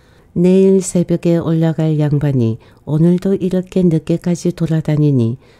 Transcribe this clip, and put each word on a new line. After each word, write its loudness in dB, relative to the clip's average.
"내일 4
새벽에 -2
올라갈 0
양반이 0
오늘도 0
이렇게 -2
늦게까지 -2
돌아다니니 0